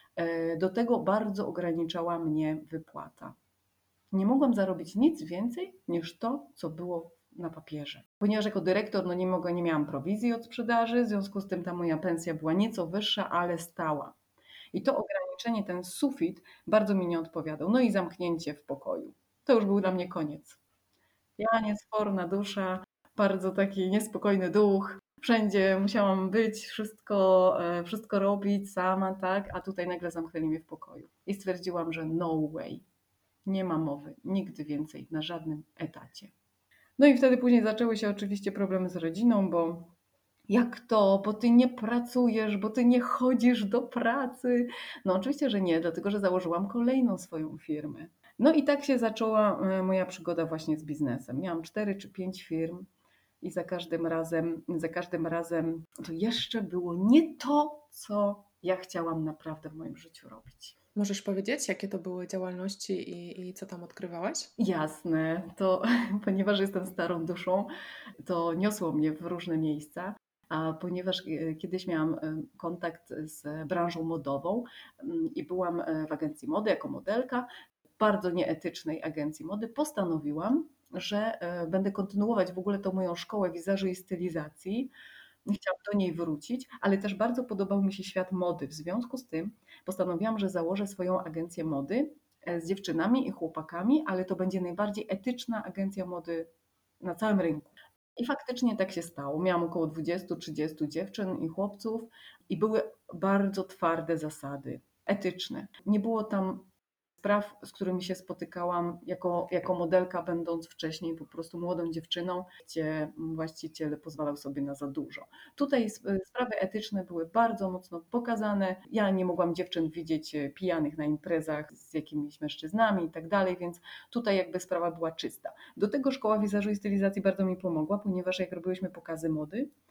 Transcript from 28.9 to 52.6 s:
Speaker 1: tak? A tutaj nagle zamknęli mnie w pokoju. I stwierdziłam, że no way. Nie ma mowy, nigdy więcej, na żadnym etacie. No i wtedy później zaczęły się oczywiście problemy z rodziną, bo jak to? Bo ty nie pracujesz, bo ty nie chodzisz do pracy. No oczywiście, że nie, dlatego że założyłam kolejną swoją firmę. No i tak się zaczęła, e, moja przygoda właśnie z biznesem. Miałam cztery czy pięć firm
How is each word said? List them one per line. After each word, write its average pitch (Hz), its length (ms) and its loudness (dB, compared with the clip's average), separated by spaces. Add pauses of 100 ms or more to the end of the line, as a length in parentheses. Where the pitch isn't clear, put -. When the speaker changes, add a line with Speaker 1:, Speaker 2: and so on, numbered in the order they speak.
Speaker 1:
tak? 190 380 0
A 185 80 -4
tutaj 185 260 -4
nagle 175 240 -4
zamknęli 165 360 -4
mnie 160 140 0
w 160 60 -20
pokoju. - 420 -16 (180)
I 196 80 0
stwierdziłam, 175 580 -4
że 160 120 -4
no 160 440 0
way. - 320 -8 (640)
Nie 190 180 0
ma 170 140 0
mowy, 147 360 -4 (100)
nigdy 190 400 -2
więcej, 147 460 -6
na 156 120 -4
żadnym 160 400 -6 (140)
etacie. - 540 -12 (680)
No 277 80 10
i 269 120 10
wtedy 254 200 8
później 247 240 6
zaczęły 220 340 2
się 214 120 0
oczywiście 202 440 -2
problemy 185 360 0
z 175 80 -6
rodziną, 190 540 4
bo 170 380 0 (600)
jak 240 320 4
to? 196 440 4
Bo 208 80 0
ty 233 180 2
nie 247 180 10
pracujesz, 226 880 0
bo 208 140 -2
ty 247 140 2
nie 240 160 8
chodzisz 240 640 4
do 233 180 2
pracy. 247 840 0 (380)
No 190 100 4
oczywiście, 262 360 2
że 202 100 2
nie, 170 200 4
dlatego 175 300 -2
że 208 100 0
założyłam 180 480 2
kolejną 240 500 2
swoją 156 400 -6
firmę. 151 480 -6 (320)
No 269 140 8
i 302 120 6
tak 285 200 2
się 262 140 4
zaczęła, 220 640 2
e, 190 220 2
moja 185 240 2
przygoda 165 400 -2
właśnie 160 320 -2
z - 60 -12
biznesem. 139 560 -4
Miałam 170 220 -4
cztery 202 340 -2
czy 196 120 -14
pięć 185 340 -6
firm 165 420 -4 (600)